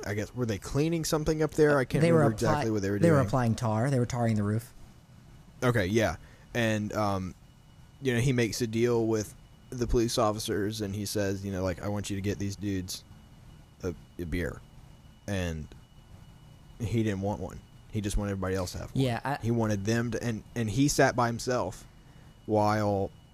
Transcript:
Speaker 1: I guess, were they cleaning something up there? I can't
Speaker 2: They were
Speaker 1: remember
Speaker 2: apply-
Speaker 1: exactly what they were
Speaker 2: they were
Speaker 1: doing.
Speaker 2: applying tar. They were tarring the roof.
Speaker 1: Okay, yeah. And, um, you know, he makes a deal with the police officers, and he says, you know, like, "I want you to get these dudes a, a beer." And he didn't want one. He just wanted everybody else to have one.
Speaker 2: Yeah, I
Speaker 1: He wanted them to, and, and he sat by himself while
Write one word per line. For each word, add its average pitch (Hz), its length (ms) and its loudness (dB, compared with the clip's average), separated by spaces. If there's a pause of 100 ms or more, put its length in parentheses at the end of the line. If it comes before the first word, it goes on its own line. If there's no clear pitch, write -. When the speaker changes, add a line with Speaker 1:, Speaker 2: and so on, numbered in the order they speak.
Speaker 1:
I 95 100 -4
guess, 104 200 -6
were 123 120 -2
they 104 120 -2
cleaning 160 460 -2
something 156 380 0
up 151 100 -2
there? 147 260 6
I 131 60 2
can't 143 180 0
Speaker 2:
They 165 80 6
were 165 80 6
Speaker 1:
remember 135 180 6
Speaker 2:
apply- 117 140 0
Speaker 1:
exactly - 220 2
what 107 100 0
they 98 80 0
were 104 80 0
Speaker 2:
they 165 120 6
were 151 80 6
Speaker 1:
doing. 127 100 4
Speaker 2:
applying 120 260 2
tar. 113 360 0
They 131 100 2
were 120 60 2
tarring 117 280 0
the 104 80 2
roof. 107 300 0 (880)
Speaker 1:
Okay, 113 240 2
yeah. 101 300 2 (380)
And, 110 400 0
um, 98 400 -2 (680)
you 127 140 0
know, 117 60 2
he 135 120 2
makes 120 300 0
a 120 40 -2
deal 113 400 2
with 110 260 0 (380)
the 120 160 -2
police 120 320 2
officers, 107 600 0
and 98 140 -4
he 104 120 -6
says, 98 380 -2
you 98 80 -4
know, 92 100 -4
like, 92 200 -2
"I 101 60 -4
want 101 220 -6
you 101 60 -4
to 98 60 -6
get 101 180 -2
these 101 160 -4
dudes 95 480 -6 (800)
a, 87 100 -4 (240)
a 87 60 -6
beer." 85 360 -4 (680)
And 87 400 -4 (1120)
he 113 220 0
didn't 101 180 -2
want 98 200 -4
one. - 200 -10 (320)
He 110 80 -2
just 98 160 -2
wanted 101 160 0
everybody 95 240 -2
else 90 160 -4
to 92 60 -10
have - 160 -12
one. 135 100 2
Speaker 2:
Yeah, 120 200 -2
I 139 180 -4
Speaker 1:
He 110 80 0
wanted 107 340 0
them 117 280 0
to, 107 100 -4
and, 113 200 -4 (120)
and 117 140 -2
he 135 200 2
sat 139 260 4
by 120 120 2
himself 117 580 -4 (640)
while 104 640 2 (240)